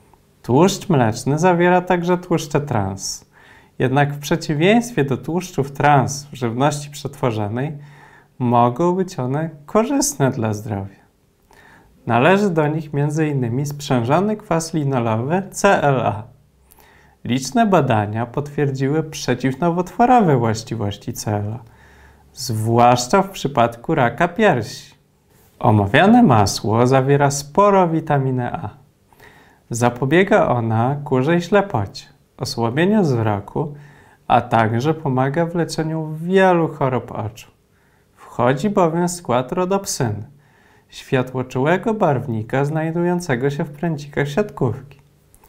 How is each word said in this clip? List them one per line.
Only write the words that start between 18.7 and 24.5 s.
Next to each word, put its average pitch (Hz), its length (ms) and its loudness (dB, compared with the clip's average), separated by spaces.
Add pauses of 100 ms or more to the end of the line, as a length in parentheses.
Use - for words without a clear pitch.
przeciwnowotworowe 170 1300 0
właściwości 113 760 -4
C 107 220 -4
L 104 180 -6
A, - 240 -16 (560)
zwłaszcza 120 880 2
w 190 80 -8
przypadku 120 680 -2
raka 143 320 2
piersi. 175 680 0 (640)